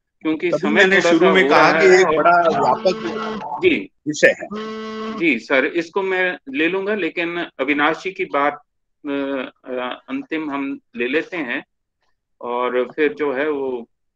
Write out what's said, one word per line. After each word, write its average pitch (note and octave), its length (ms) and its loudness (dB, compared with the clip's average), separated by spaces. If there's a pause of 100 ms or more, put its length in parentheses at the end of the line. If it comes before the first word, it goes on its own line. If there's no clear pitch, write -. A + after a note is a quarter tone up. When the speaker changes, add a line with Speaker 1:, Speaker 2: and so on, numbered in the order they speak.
(200)
Speaker 1:
क्योंकि D#3+ 300 -2
Speaker 2:
तभी D3+ 80 0
Speaker 1:
समय D#3 120 -2
Speaker 2:
मैंने F#3+ 260 4
Speaker 1:
थोड़ा E3+ 140 4
Speaker 2:
शुरू E3+ 160 6
Speaker 1:
सा F#3+ 60 6
Speaker 2:
में F#3 100 6
Speaker 1:
हो C#3 60 4
Speaker 2:
कहा D3+ 220 6
Speaker 1:
रहा D#3+ 100 2
Speaker 2:
कि F#3+ 60 6
Speaker 1:
है F#3 140 8
Speaker 2:
एक F#3 60 6
Speaker 1:
और D#3 100 2
Speaker 2:
बड़ा E3+ 140 4
व्यापक G#3+ 1300 0
Speaker 1:
जी। A#2+ 280 2 (180)
Speaker 2:
विषय D3+ 200 2
है। - 200 -2 (720)
Speaker 1:
जी, D#3 200 0
सर, C3+ 260 0
इसको E3+ 380 -4
मैं F#3 360 -2 (100)
ले D3 200 -2
लूंगा, G3 260 -4
लेकिन E3+ 560 -6 (100)
अविनाश D3 420 -2
जी F#3+ 100 -8
की F#3+ 120 -6
बात, C#3+ 380 -4 (440)
अ, C#3+ 40 -8 (540)
अ, B2+ 440 -8
अंतिम C#3+ 420 -8
हम C#3 300 -8 (160)
ले A#2+ 120 -4
लेते D#3 280 -4
हैं C#3 280 -6 (760)
और B2 560 -2
फिर D3 160 0
जो D3 200 -4
है D3 180 -4
वो C3 380 -6 (280)